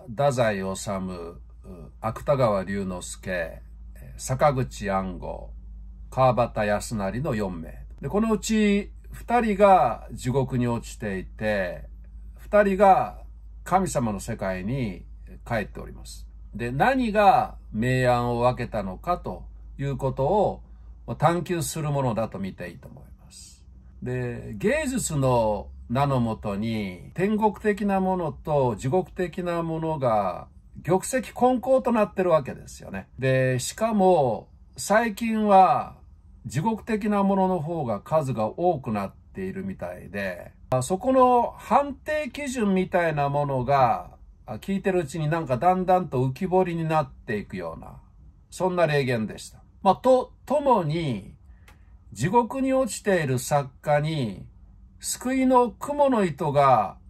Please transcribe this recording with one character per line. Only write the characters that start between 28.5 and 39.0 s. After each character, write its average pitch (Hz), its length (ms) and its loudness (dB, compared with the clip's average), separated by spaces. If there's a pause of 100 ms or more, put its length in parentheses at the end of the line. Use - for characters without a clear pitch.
地 120 120 -6
獄 180 240 0
的 180 320 -6
な 170 180 -2
も 160 180 -4
の 160 200 -4
が 101 480 0 (360)
玉 185 200 2
石 - 300 -4
混 254 240 4
交 262 260 2
と 240 80 0
な 214 140 4
っ 208 100 -12
て 190 80 0
る 175 80 2
わ 156 120 6
け 107 120 -10
で - 120 -18
す - 120 -18
よ - 100 -16
ね。 95 180 -10 (120)
で、 131 400 2
し - 140 -6
か 220 200 0
も、 160 560 4 (260)
最 220 380 2
近 220 320 -2
は 170 520 6 (480)
地 - 160 -4
獄 220 220 -2
的 214 260 -2
な 202 140 2
も 196 120 4
の 185 120 4
の 185 120 0
方 156 260 -4
が 104 140 -2
数 143 340 0
が 107 260 -2
多 170 200 2
く 123 120 -6
な 101 160 -2